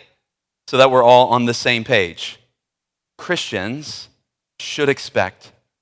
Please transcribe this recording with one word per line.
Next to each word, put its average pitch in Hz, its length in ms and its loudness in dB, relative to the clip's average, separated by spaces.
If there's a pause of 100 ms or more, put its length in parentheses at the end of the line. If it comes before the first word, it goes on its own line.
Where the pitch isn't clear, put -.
(680)
so 135 100 -4
that 131 140 6
we're 127 120 4
all 123 260 6
on 120 160 0
the 120 100 -2
same 120 280 -2
page. 92 540 -4 (800)
Christians 127 920 -8 (520)
should 143 300 -4
expect - 600 -4 (300)